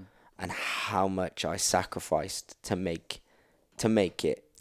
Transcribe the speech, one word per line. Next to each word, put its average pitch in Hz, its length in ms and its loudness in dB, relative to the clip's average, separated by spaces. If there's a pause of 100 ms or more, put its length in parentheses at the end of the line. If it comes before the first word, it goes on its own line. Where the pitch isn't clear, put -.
(400)
and 95 120 -6
how - 560 0
much 92 380 -2
I 85 120 -2
sacrificed - 1080 0
to 101 120 0
make, 90 460 -4 (560)
to 117 120 2
make 104 360 2
it, - 180 0 (180)